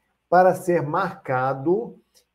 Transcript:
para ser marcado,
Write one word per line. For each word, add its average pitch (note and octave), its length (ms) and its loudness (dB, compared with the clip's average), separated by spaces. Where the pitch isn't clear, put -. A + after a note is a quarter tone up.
para F3+ 260 6
ser F3 280 -2
marcado, D3+ 1160 -4